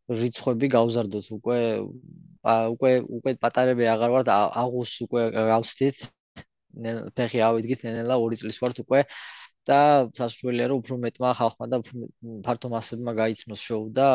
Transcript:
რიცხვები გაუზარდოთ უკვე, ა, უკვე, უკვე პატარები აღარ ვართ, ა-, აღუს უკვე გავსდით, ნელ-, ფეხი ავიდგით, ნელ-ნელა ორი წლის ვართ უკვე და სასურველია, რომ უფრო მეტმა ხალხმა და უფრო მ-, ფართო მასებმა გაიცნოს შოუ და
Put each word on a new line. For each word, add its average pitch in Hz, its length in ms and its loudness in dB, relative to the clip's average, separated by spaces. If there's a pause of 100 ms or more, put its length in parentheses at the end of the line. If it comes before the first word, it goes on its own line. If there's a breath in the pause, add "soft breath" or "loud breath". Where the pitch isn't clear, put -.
რიცხვები 120 600 -2
გაუზარდოთ 117 600 0
უკვე, 117 300 -4 (840)
ა, 113 120 2 (120)
უკვე, 120 260 0 (140)
უკვე 120 320 -6
პატარები 123 500 2
აღარ 113 240 2
ვართ, 127 180 2
ა-, 104 240 4
აღუს 123 480 -4
უკვე 120 280 -2
გავსდით, 113 720 0 (760)
ნელ-, 113 360 -8
ფეხი 123 300 -2
ავიდგით, 113 460 2
ნელ-ნელა 117 320 -2
ორი 113 180 0
წლის 107 220 -8
ვართ 123 240 -4
უკვე 135 180 4 (600 loud breath)
და 139 180 4 (300)
სასურველია, 120 600 -4
რომ 135 140 -2
უფრო 131 140 -8
მეტმა 123 340 -2
ხალხმა 117 360 0
და 127 120 -2
უფრო 117 160 -10
მ-, 113 480 -14
ფართო 123 260 -4
მასებმა 117 460 -6
გაიცნოს 110 480 -4
შოუ 87 260 -6
და 131 260 2